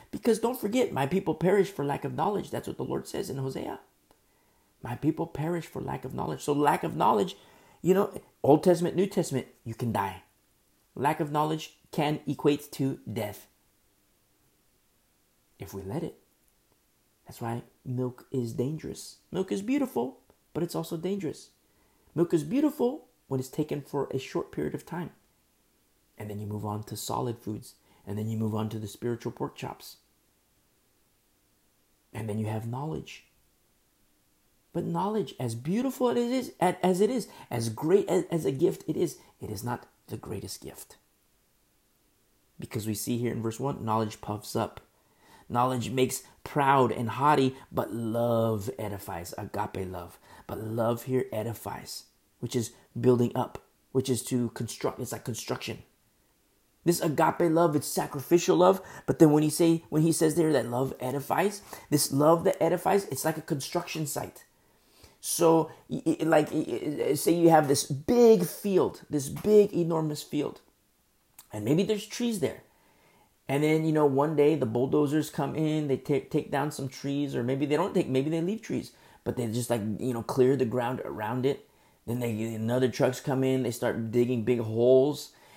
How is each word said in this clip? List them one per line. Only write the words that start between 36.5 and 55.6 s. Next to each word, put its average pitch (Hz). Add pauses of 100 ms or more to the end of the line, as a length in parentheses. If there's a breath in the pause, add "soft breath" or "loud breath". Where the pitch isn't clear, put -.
as 180
it 220
is, 254 (220 loud breath)
as 117
great 160
as, 180
as 165
a 139
gift 170
it -
is, - (220 soft breath)
it 110
is 104
not 120 (200)
the 110
greatest 98
gift. - (1600)
Because -
we 107
see 120
here 120
in 113
verse 113
one, 135
knowledge 110
puffs -
up. 110 (680 soft breath)
Knowledge 123
makes 131 (220 loud breath)
proud 135
and 113
haughty, 135 (160 loud breath)
but -
love 113
edifies, 98
agape 101
love. 87 (300 loud breath)
But 104
love 113
here 127
edifies, - (340)
which 127
is 120 (280 loud breath)
building 120
up, - (300)
which 131
is 120
to 120
construct. -
It's 120
like 113
construction. - (1040)